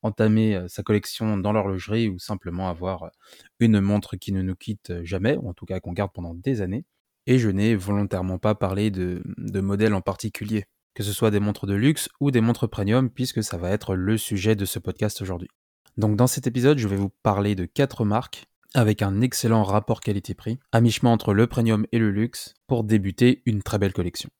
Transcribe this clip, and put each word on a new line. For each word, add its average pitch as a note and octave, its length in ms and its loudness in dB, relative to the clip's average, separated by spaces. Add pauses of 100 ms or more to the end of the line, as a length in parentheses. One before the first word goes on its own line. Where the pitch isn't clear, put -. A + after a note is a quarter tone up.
entamer, A2 540 2
euh, F2+ 120 -6
sa F#2+ 160 -10
collection G#2+ 520 0
dans G2 160 0
l'horlogerie G#2 580 0
ou F#2 100 -8
simplement F#2 500 -6
avoir, F2+ 340 -6
euh, E2 60 -14 (500)
une A2 220 6
montre G2 360 0
qui - 160 -10
ne F#2+ 100 -2
nous F#2 100 -4
quitte F2+ 500 -10
jamais, F#2+ 320 -2
ou - 140 -6
en F2+ 60 -10
tout - 100 -18
cas F#2 140 -6
qu'on F2 140 -10
garde G2 200 -4
pendant E2+ 220 -10
des G#2+ 260 -2
années. G2 240 -4 (400)
Et B2+ 140 4
je A2+ 100 2
n'ai G#2 240 2
volontairement G2 640 -2
pas G#2+ 160 0
parlé G2+ 380 0
de, F2+ 320 -4 (160)
de G2 220 -4
modèles G2+ 340 2
en F#2+ 60 -2
particulier, G#2 640 -6 (280)
que - 80 -8
ce G#2 100 -4
soit A2 200 2
des G#2 80 2
montres G#2 260 -2
de G2+ 80 0
luxe B2+ 340 2 (120)
ou C#3+ 100 2
des B2 100 4
montres A#2 300 2
premium, A2+ 400 0
puisque B2 340 -4
ça G2 140 -6
va F2 140 -2
être G2+ 240 -2
le F#2+ 240 0
sujet G#2 360 0
de G2 100 -2
ce - 120 -6
podcast G2+ 460 -6
aujourd'hui. F2+ 240 -8 (500)
Donc G#2+ 200 2
dans B2+ 100 6
cet - 180 -2
épisode, B2+ 320 2
je A2 100 0
vais G2 100 0
vous G2 120 0 (140)
parler G2+ 320 2
de F2+ 100 -4
quatre C#3 400 -2
marques G#2 400 -2 (300)
avec G#2+ 260 4
un G2 200 0
excellent A2+ 420 2
rapport G#2 380 0
qualité-prix, G#2+ 580 -4 (120)
à A#2 100 4
mi-chemin A#2+ 280 4
entre A2 240 2
le A2 140 4
premium A2+ 440 0
et A#2+ 60 0
le G#2+ 140 4
luxe, G#2+ 420 -4 (140)
pour A#2 160 0
débuter G#2+ 640 2
une G#2 160 0
très G#2+ 160 -2
belle G2 140 2
collection. - 360 -6 (100)